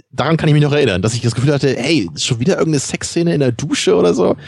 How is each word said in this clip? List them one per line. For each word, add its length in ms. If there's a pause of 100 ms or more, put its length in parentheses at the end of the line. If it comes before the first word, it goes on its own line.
(120)
daran 260
kann 120
ich 40
mich 100
noch 100
erinnern, 280
dass 120
ich 80
das 140
Gefühl 180
hatte, 220
hey, 380
ist 120
schon 140
wieder 140
irgendeine 260
Sexszene 540
in 60
der 120
Dusche 440
oder 180
so? 220 (120)